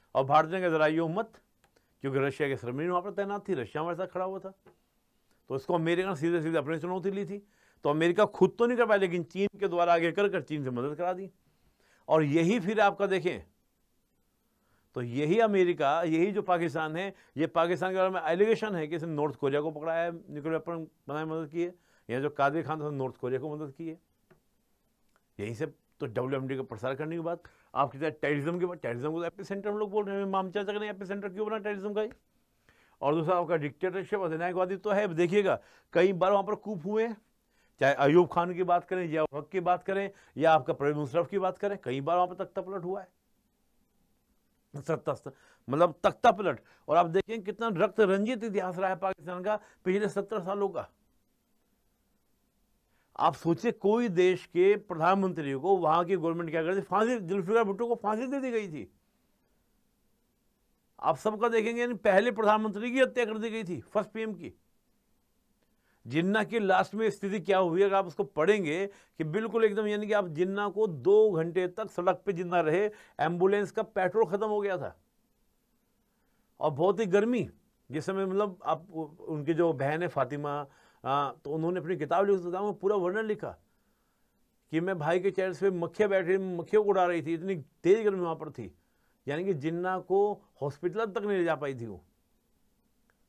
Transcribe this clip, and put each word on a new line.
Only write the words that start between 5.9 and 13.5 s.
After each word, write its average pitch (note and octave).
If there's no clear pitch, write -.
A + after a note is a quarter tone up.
ने F#3+
सीधे E3
सीधे D#3+
अपनी D3+
चुनौती F3+
ली G3
थी। G3+
तो D3+
अमेरिका E3+
खुद F#3
तो A#3
नहीं A#3+
कर A#3
पाया, G#3+
लेकिन F3+
चीन G3
के G3
द्वारा F3
आगे E3+
कर G3+
कर F3+
चीन D3
से C3
मदद B2+
करा F3
दी। F#3+
और D#3+
यही E3
फिर G3+
आपका G3+
देखें F3